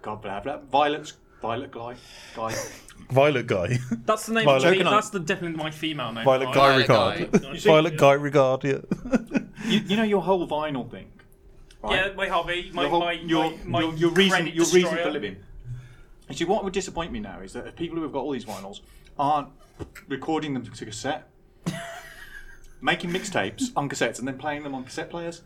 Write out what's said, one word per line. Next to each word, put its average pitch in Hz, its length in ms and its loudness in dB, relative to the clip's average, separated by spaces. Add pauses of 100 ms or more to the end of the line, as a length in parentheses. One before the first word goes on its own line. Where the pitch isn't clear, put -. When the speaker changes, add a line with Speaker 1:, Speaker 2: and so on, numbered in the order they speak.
Speaker 1:
God 107 200 -10
blah 101 180 -8
blah, 143 180 -8 (120)
Violet's, 147 440 2 (260)
Violet 117 300 -4
Guy, 120 260 -12 (400)
Guy. 113 220 -4
<laughs> 127 60 -6 (460)
Speaker 2:
Violet 131 360 4
Guy. 107 320 0 (280)
Speaker 3:
That's 214 200 0
the 220 80 -6
name 226 120 2
Speaker 2:
Violet 135 180 6
Speaker 3:
of 165 60 6
the, 190 60 6
Speaker 1:
Coconut. 180 160 2
Speaker 3:
that's 208 180 2
the, 202 100 -4
definitely 170 380 -4
my 156 120 -4
female 147 420 -6
name. 117 120 -6
Speaker 2:
Violet 131 300 4
Speaker 3:
Violet. 135 320 8
Speaker 2:
Guy 123 100 8
Speaker 4:
Violet 101 240 2 (120)
Speaker 2:
Regard. 202 100 4
Speaker 4:
Guy. - 100 -12
Speaker 1:
You 170 60 -10
see, 202 100 2
Speaker 2:
Violet 156 300 6
Guy 139 140 8
Regard, 139 520 4
yeah. 139 140 0 (440)
<laughs> - 440 -6
Speaker 1:
you, 214 140 2
you 202 160 -2
know 226 80 2
your 202 180 2
whole 175 260 0
vinyl 147 420 -4
thing, 95 200 -16 (720)
right? 190 240 0
Speaker 3:
Yeah, 196 80 -6
my 190 140 -4
hobby, 175 440 -2
my, 175 100 -2
Speaker 1:
Your 175 80 0
whole, 170 100 4
Speaker 3:
my, 170 120 0
Speaker 1:
your, 165 380 0
Speaker 3:
my, 160 140 -12
my 170 160 -2
Speaker 1:
your, 160 140 -2
your 165 180 2
reason, 185 260 6
Speaker 3:
credit 151 160 -2
Speaker 1:
your 165 100 4
reason 170 180 6
Speaker 3:
destroyer. 165 220 0
Speaker 1:
for 156 60 0
living. 104 260 -6 (960)
You - 60 -8
see, 170 80 -2
what 196 200 0
would 190 80 -6
disappoint 175 400 -6
me 113 80 -6
now 101 200 -12
is - 120 -16
that 123 240 -12
people 165 200 -8
who 165 80 -4
have 123 80 -6
got 135 80 -4
all 151 100 -4
these 117 160 -6
vinyls 98 340 -12 (380)
aren't 143 300 0 (600)
recording 151 460 -4
them 120 100 -6
to 110 220 -14
cassette, 135 420 -6 (380)
<laughs> 180 60 -4 (1080)
making 175 300 -2
mixtapes 170 640 -4
on 143 120 -2
cassettes, 123 300 -2
and 120 100 -8
then 131 100 -10
playing 151 240 -6
them 139 120 -10
on 127 100 -10
cassette - 260 -10
players. 170 360 -10